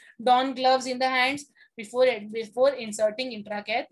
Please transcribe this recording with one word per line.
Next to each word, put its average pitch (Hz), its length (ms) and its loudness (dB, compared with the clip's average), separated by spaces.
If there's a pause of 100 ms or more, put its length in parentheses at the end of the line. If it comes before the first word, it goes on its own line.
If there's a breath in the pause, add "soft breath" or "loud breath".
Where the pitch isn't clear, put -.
(200 loud breath)
don 254 340 2
gloves 254 320 2
in 254 120 -6
the 262 100 0
hands 262 360 0 (320 soft breath)
before, 240 300 0 (260)
before 226 380 0
inserting 220 600 -4
intracath 208 600 -6